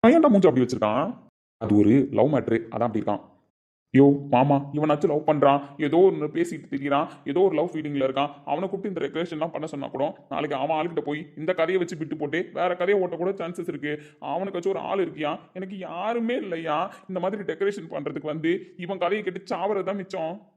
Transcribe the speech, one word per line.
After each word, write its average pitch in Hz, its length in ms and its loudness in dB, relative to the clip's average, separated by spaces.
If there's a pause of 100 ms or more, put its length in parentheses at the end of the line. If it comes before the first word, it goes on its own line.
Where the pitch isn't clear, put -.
அவன் 247 140 8
ஏன்டா 294 180 8
மூஞ்சி 165 160 8
அப்படி 123 160 4
வச்சிருக்கான்? 123 500 0 (440)
அது 107 160 2
ஒரு 104 200 6 (140)
லவ் 135 220 4
மேட்ரு, 113 340 0
அதான் 117 220 -2
அப்படி 107 140 -4
இருக்கான். 104 220 -4 (680)
யோ 135 100 10 (260)
மாமா, 139 260 4 (180)
இவனாச்சும் 151 380 0
லவ் 151 160 0
பண்றான், 143 340 4 (200)
ஏதோ 151 180 2
ஒண்ணு 165 300 4
பேசிட்டு 160 400 -4
திரியிறான், 143 380 -2 (180)
ஏதோ 143 160 0
ஒரு 185 140 4
லவ் 170 160 0
ஃபீலிங்ல 143 360 -2
இருக்கான். 139 260 -2 (120)
அவனை 156 200 -2
கூப்பிட்டு 196 260 -6
இந்த 170 100 -6
டெக்கரேஷன்லாம் 160 520 -6
பண்ண 156 140 -8
சொன்னா 139 220 -10
கூட 131 160 -4 (240)
நாளைக்கு 147 280 -4
அவன் 147 200 -2
ஆளுகிட்ட 160 240 -4
போய் 151 200 -6 (160)
இந்த 156 160 -4
கதையை 175 260 0
வச்சு 170 180 -4
விட்டு 156 180 -6
போட்டு 151 240 -4 (140)
வேற 175 220 -2
கதையை 185 240 2
ஓட்ட 175 180 -2
கூட 180 140 -2
சான்சஸ் 175 400 -8
இருக்கு. 147 220 -6 (300)
அவனுக்காச்சும் 175 500 -4
ஒரு - 80 -4
ஆள் 196 220 -2
இருக்கியா? 151 280 -4 (220)
எனக்கு 190 240 -12
யாருமே 214 580 -4
இல்லையா 165 420 -4 (260)
இந்த 185 200 -6
மாதிரி 196 260 -4
டெக்கரேஷன் 196 420 -4
பண்றதுக்கு? 147 400 -6
வந்து 160 200 0 (260)
இவன் 185 260 -6
கதையை 202 200 0
கேட்டு 180 180 -8 (100)
சாவறதுதான் 196 500 -2
மிச்சம். 180 340 -6 (220)